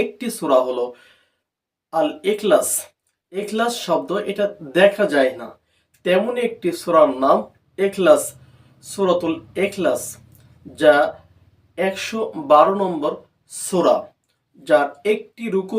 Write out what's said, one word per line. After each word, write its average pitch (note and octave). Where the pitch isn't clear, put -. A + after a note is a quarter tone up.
একটি A#3+
সূরা C#3
হলো B2
আল D#3
ইখলাস। G#3
ইখলাস A3
শব্দ D3
এটা G3+
দেখা G3
যায় C3
না, A2+
তেমন G3+
একটি -
সূরার D#3
নাম D3+
ইখলাস, F#3
সূরাতুল F3
ইখলাস, D#3+
যা D3+
একশো F#3+
বারো D#3
নম্বর D#3+
সূরা, E3+
যার D3
একটি -
রুকু F#3+